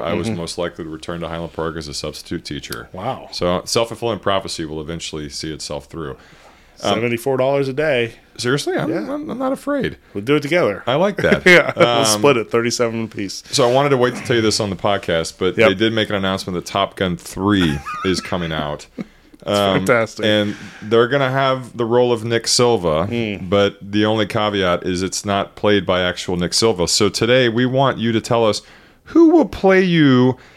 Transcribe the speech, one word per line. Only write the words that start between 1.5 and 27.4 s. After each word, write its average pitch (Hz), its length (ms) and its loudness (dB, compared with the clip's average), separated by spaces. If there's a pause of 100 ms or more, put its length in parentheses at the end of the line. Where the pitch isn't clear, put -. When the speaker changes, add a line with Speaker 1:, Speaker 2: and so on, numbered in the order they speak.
Speaker 1:
Park 80 220 -6
as 78 120 -10
a 71 60 -12
substitute 78 500 -10
teacher. - 480 -12
Speaker 2:
Wow. 107 400 -10
Speaker 1:
So 90 320 -4
self-fulfilling 117 560 -4
prophecy 95 460 -4
will 78 140 -10
eventually 78 500 -10
see 78 220 -10
itself 73 340 -10
through. 78 240 -12 (720)
Um, 101 120 2
Speaker 2:
Seventy-four 120 440 -2
dollars 139 280 2
a 135 60 -4
day. 131 400 0 (240)
Speaker 1:
Seriously? 139 400 -2
I'm, - 120 -2
Speaker 2:
Yeah. - 240 -4
Speaker 1:
I'm, 294 160 -8
I'm 240 100 -8
not 262 140 -4
afraid. 269 440 -4 (180)
Speaker 2:
We'll 101 80 -6
do 139 140 2
it 143 60 0
together. 139 440 0
Speaker 1:
I 120 80 0
like 190 220 0
that. - 300 2
Speaker 2:
<laughs> - 0 -
Yeah, 156 300 6
we'll 151 120 4
Speaker 1:
Um, 117 160 2
Speaker 2:
split 110 320 4
it, 107 160 -2
thirty-seven 117 540 0
apiece. 101 440 -10
Speaker 1:
So 123 180 2
I 123 40 2
wanted 139 160 4
to 139 80 4
wait 123 180 2
to 107 80 -10
tell 123 140 0
you 113 60 4
this 107 180 2
on 104 100 -2
the 92 60 -6
podcast, 90 640 -2
but 92 180 0
Speaker 2:
Yep. 110 120 6
Speaker 1:
they 120 40 2
did 110 180 0
make 107 160 -2
an 107 60 -4
announcement 95 400 -4
that 85 160 -8
Top 98 240 -2
Gun 90 220 -2
three 92 640 0 (120)
<laughs> - 140 -8
is 92 160 0
coming 87 320 -6
out. 73 340 -6 (560)
Speaker 2:
That's 202 160 0
Speaker 1:
Um, 196 280 2
Speaker 2:
fantastic. 113 400 0
Speaker 1:
and 104 280 2 (280)
they're 113 260 4
gonna 135 220 0
have 131 440 -2
the 117 120 -2
role 123 260 4
of 110 140 -2
Nick 117 200 -2
Silva, 90 640 2
Speaker 2:
Mm. 104 380 -4
Speaker 1:
but 101 320 2
the 101 240 0
only 107 220 2
caveat 101 600 0
is 90 160 -2
it's 92 220 -6
not 98 320 -2
played 104 300 2
by 92 160 0
actual 90 340 -4
Nick 87 160 -2
Silva. 92 360 2
So 104 200 2
today 120 400 2